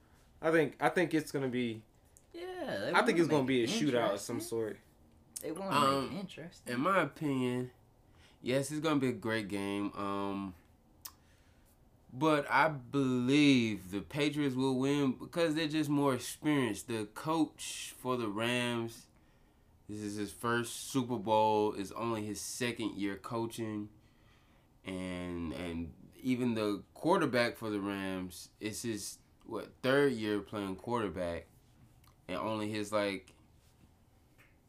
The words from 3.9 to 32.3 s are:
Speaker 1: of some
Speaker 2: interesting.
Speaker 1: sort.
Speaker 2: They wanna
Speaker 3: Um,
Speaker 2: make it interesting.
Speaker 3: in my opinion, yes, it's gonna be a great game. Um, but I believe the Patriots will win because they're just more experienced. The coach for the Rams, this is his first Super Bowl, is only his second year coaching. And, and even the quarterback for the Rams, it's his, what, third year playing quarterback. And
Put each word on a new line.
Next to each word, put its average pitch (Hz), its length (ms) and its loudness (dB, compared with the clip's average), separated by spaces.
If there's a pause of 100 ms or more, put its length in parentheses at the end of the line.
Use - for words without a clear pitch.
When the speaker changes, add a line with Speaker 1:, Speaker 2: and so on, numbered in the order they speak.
Speaker 1:
of 104 40 -4
some 117 180 -6
Speaker 2:
interesting. 110 40 -4 (180)
Speaker 1:
sort. 110 180 -4 (640)
Speaker 2:
They 151 100 -6
wanna 175 240 -2
Speaker 3:
Um, 139 340 4
Speaker 2:
make - 40 -8
it 175 80 -6
interesting. 170 540 -10
Speaker 3:
in 123 60 -2
my 180 200 4
opinion, 127 680 -2 (720)
yes, 131 280 0
it's 151 80 -4
gonna 151 200 2
be 131 100 2
a - 20 2
great 110 360 -2
game. 101 480 -2
Um, 98 580 -4 (1600)
but 147 360 2
I 135 200 6
believe 127 1200 4
the 101 100 -2
Patriots 143 540 -2
will 131 220 2
win 139 360 2
because 160 420 -2
they're 160 120 0
just 147 220 0
more 143 240 4
experienced. 123 760 0
The 110 260 -2
coach - 840 -2
for 127 180 0
the 117 100 0
Rams, 117 800 0 (840)
this 107 120 -8
is 104 160 -4
his 101 140 -4
first 117 600 -4
Super 123 260 0
Bowl, 107 560 4
is 95 200 -6
only 113 300 -2
his 104 160 -6
second 113 580 -4
year 98 180 -2
coaching. 113 760 -6 (960)
And, 90 680 -6
and 85 380 -6 (300)
even 123 320 0
the 104 300 0 (100)
quarterback 139 640 2
for 110 140 -6
the 104 80 -2
Rams, 95 720 -6 (100)
it's 104 240 -6
his, 107 340 -6 (280)
what, - 240 -8 (120)
third 139 320 4
year 107 260 0
playing 101 360 -6
quarterback. 92 720 -4 (800)
And 90 100 -4